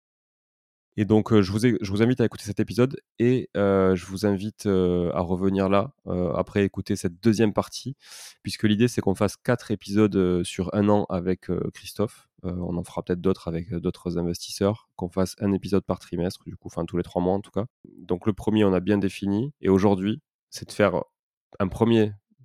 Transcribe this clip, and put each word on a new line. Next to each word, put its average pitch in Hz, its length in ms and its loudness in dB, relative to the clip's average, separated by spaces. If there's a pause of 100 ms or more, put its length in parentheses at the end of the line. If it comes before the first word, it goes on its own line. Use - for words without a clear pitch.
(1000)
Et 107 40 4
donc, 107 280 4
euh, 107 100 6
je 92 100 0
vous 107 120 -2
ai-, 120 160 4
je 98 120 -6
vous 101 100 2
invite 127 180 2
à 120 40 4
écouter - 180 -4
cet 101 160 -8
épisode 117 380 0 (240)
et, 120 360 2
euh, 98 380 4
je 87 100 -6
vous 95 220 -4
invite, 101 400 -2
euh, 90 460 2
à - 80 -2
revenir 95 480 0
là, 101 240 0 (160)
euh, 90 240 -2
après 101 320 0
écouter 98 320 -4
cette 87 260 -6
deuxième 107 300 4
partie, - 420 -6 (480)
puisque - 220 -10
l'idée, 107 240 4
c'est - 120 -2
qu'on 98 140 0
fasse 101 220 -2
quatre - 340 -4
épisodes, 104 460 0
euh, 90 260 2
sur 87 320 -6
un 104 140 2
an 104 200 4
avec, 92 420 -4
euh, 87 220 -4
Christophe. - 560 -8 (160)
Euh, 90 60 -6
on 87 260 -6
en 87 60 -4
fera - 220 -10
peut-être 90 160 -2
d'autres 95 260 -2
avec, 85 260 -6
euh, 85 60 -4
d'autres 87 400 -4
investisseurs, 87 800 -2
qu'on 90 120 -8
fasse 95 300 -2
un 101 140 0
épisode 95 320 -2
par - 160 -4
trimestre, 87 460 -6
du 95 100 -14
coup, - 100 -18
enfin, - 180 -6
tous 85 120 -6
les 87 80 -2
trois - 180 -4
mois 90 120 0
en 98 60 -4
tout - 120 -20
cas. 98 140 -4 (300)
Donc, 90 300 -6
le 107 60 0
premier, 107 320 2
on 98 80 4
a 90 80 2
bien 101 180 0
défini. 101 640 -4
Et 92 80 -2
aujourd'hui, 98 520 2 (300)
c'est - 160 -14
de - 60 -18
faire 90 320 2 (560)
un 98 80 0
premier 110 420 2 (340)